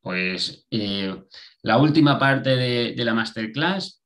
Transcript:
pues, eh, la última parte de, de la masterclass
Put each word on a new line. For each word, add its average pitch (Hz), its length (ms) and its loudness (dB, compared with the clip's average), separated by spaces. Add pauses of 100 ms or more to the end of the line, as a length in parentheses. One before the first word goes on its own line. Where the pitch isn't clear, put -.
pues, 92 680 -6
eh, 101 440 -4 (480)
la 113 160 4
última 147 400 4
parte 135 380 2
de, 120 400 0
de 123 80 -4
la 113 100 0
masterclass 117 920 -4